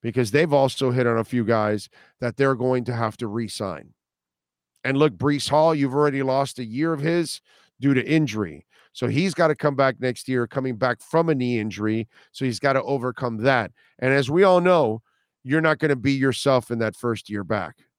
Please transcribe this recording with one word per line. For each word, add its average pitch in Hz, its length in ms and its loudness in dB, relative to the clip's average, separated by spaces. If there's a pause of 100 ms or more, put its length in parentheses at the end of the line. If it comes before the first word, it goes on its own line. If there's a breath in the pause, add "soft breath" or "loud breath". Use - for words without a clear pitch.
because 117 320 -2
they've 151 200 2
also 135 380 2
hit 123 160 2
on 117 100 2
a 113 80 0
few 120 200 -2
guys 107 440 0 (320 soft breath)
that 120 160 -6
they're 135 180 2
going 127 300 -2
to 123 80 -6
have 113 240 -4
to 120 100 -8
re-sign. 101 680 -8 (880)
And 135 140 -2
look, 147 160 4
Breece 135 340 -2
Hall, 156 260 4
you've 139 200 -2
already 139 280 0
lost 135 360 -2
a 127 60 -8
year 135 280 -4
of 147 80 -6
his 165 400 -2 (400 soft breath)
due 139 140 2
to 123 120 0
injury. 107 600 0 (260 soft breath)
So 123 160 -4
he's 156 240 0
gotta 156 220 2
come 147 200 0
back 135 240 2
next 123 300 -6
year, 123 180 0
coming 131 300 -4
back 120 240 -2
from 165 300 0
a 156 40 4
knee 123 240 0
injury. 107 480 -2 (260 soft breath)
So - 120 -8
he's 117 160 -4
gotta 135 220 2
overcome 123 560 -4
that. 120 340 2 (260 soft breath)
And 131 140 0
as 139 180 0
we 175 120 4
all 185 180 6
know, 151 400 2 (420)
you're 151 200 0
not 156 160 2
gonna 147 180 0
be 139 160 0
yourself 131 580 2
in 117 100 -4
that 110 140 -2
first 113 360 -6
year 104 120 -6
back. 92 360 -6 (200)